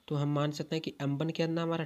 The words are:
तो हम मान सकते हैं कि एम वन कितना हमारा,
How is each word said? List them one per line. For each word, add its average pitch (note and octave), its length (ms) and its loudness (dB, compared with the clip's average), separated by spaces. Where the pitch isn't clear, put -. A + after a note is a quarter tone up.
तो D3+ 80 -2
हम C#3+ 200 2
मान D3 180 2
सकते D3+ 220 -4
हैं D#3+ 80 -2
कि - 180 -4
एम C#3 160 0
वन D#3+ 140 0
कितना E3 320 0
हमारा, E3 220 0